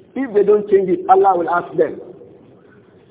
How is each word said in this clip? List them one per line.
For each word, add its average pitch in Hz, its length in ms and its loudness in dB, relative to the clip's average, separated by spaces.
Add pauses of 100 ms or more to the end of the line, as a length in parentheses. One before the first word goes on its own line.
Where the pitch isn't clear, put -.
(160)
If 254 180 -8
they 202 100 2
don't 202 260 2
change 196 200 2
it, - 200 -4
Allah 190 280 4
will 165 120 -4
ask 170 280 -6
them. 151 220 -2 (1120)